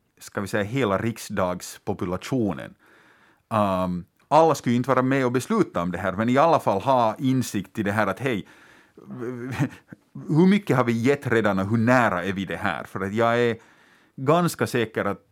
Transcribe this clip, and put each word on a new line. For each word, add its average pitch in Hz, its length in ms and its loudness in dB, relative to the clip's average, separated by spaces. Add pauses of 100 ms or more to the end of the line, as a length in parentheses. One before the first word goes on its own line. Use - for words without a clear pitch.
(200)
ska - 200 -8
vi 98 80 -6
säga, 107 140 -2
hela 104 360 0
riksdagspopulationen. 92 1800 -4 (760)
Ehm, 92 540 0 (240)
alla 156 260 6
skulle - 180 -2
ju 120 40 2
inte 127 140 0
vara 127 120 2
med 131 220 0
och 123 80 0
besluta 131 500 0
om 90 100 -4
det 87 60 -6
här, 95 140 -2
men 110 160 -2
i 123 100 4
alla 151 220 4
fall 101 200 0
ha 117 380 2
insikt 127 600 -2
i 110 40 -2
det 98 100 -2
här 107 140 0
att 95 140 -4
hej, 113 280 -4 (1800)
hur 165 180 6
mycket 196 300 2
har 123 80 2
vi 117 80 0
gett 117 340 0
redan 107 320 2
och 95 100 -2
hur 113 100 0
nära 110 460 2
är 98 80 -2
vi 95 120 -4
det 85 120 -6
här? 85 280 -4
För - 160 -12
att 98 140 -4
jag 117 260 2
är 117 160 0 (600)
ganska 147 500 0
säker 113 380 -2
att 98 160 -4 (120)